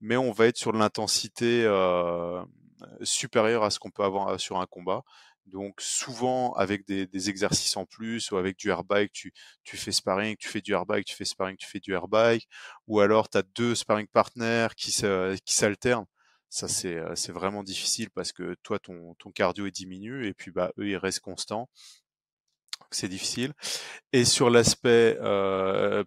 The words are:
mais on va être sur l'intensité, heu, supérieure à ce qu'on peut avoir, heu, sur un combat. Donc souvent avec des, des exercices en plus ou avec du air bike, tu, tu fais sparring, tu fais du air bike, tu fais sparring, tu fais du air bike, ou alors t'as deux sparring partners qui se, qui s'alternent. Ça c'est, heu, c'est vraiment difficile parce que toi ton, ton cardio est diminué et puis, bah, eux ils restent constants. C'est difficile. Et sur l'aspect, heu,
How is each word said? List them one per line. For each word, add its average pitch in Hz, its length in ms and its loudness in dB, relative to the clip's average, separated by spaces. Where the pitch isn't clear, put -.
mais 107 160 0
on 127 140 0
va 113 140 4
être 120 120 4
sur - 140 -2
l'intensité, 110 920 0
heu, 90 800 2
supérieure 113 600 2
à 104 80 2
ce - 80 -4
qu'on 101 100 -14
peut 101 140 -4
avoir, 98 300 0
heu, 95 40 -2
sur 95 220 -4
un 92 80 -2
combat. 92 340 -4
Donc 98 340 -10
souvent 127 720 -2
avec 98 320 0
des, 98 220 -4
des 95 240 -6
exercices 95 440 -2
en 95 120 -8
plus 113 420 -8
ou 101 80 -2
avec 92 180 -2
du - 140 -6
air 87 140 0
bike, 101 300 0
tu, - 200 -16
tu - 140 -16
fais - 140 -8
sparring, 101 460 -2
tu - 100 -12
fais 107 140 -6
du 101 120 -4
air 92 120 0
bike, 104 220 -2
tu - 80 -12
fais 98 100 -8
sparring, 95 320 -6
tu - 100 -16
fais 101 120 -10
du 95 140 -6
air 87 140 -4
bike, 113 400 4
ou 107 140 2
alors 104 300 6
t'as 101 120 2
deux 120 320 0
sparring 107 340 -2
partners 117 600 2
qui - 140 -6
se, 95 520 0
qui - 120 -4
s'alternent. 110 500 2
Ça - 180 -6
c'est, 90 300 -4
heu, 82 180 -6
c'est - 160 -6
vraiment 98 320 -4
difficile 98 480 -4
parce 90 200 -8
que 87 300 -8
toi 107 160 -4
ton, 85 380 -16
ton - 160 -20
cardio 95 340 0
est 98 60 -8
diminué 98 560 -10
et 95 80 -6
puis, - 160 -18
bah, 90 260 -2
eux 101 100 -6
ils 98 100 -2
restent 95 240 -4
constants. 107 460 -8
C'est - 180 -4
difficile. 120 440 -6
Et 123 120 6
sur 123 240 6
l'aspect, 117 720 6
heu, 101 840 2